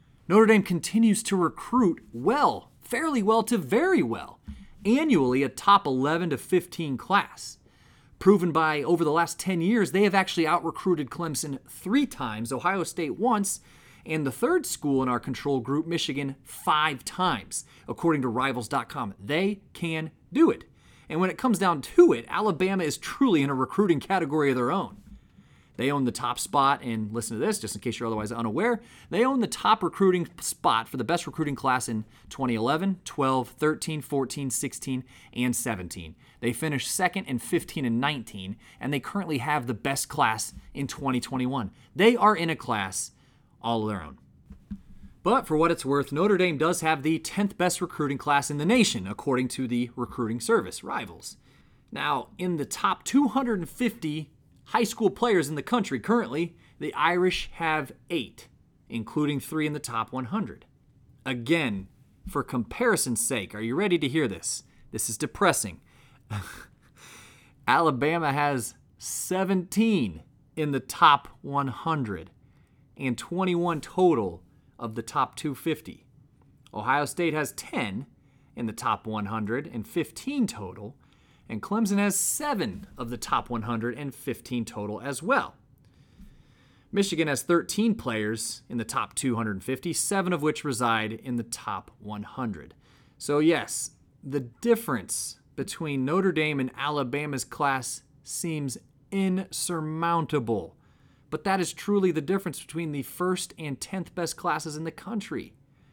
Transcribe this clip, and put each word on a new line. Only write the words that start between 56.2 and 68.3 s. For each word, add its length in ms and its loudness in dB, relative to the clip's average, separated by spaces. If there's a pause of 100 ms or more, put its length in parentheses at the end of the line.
the 160 -6
Irish 600 2
have 380 -2 (200)
eight, 360 -6 (400)
including 520 -2
three 260 -4
in 80 -2
the 60 -6
top 320 -6
one 140 -4
hundred. 380 -6 (640)
Again, 600 0 (400)
for 160 -2
comparison's 840 0
sake, 300 -4
are 60 -6
you 120 -2
ready 240 2
to 100 0
hear 200 2
this? 340 -6 (300)
This 180 -4
is 80 -8
depressing. 640 0 (480)
<laughs> 1400 -14
Alabama 640 2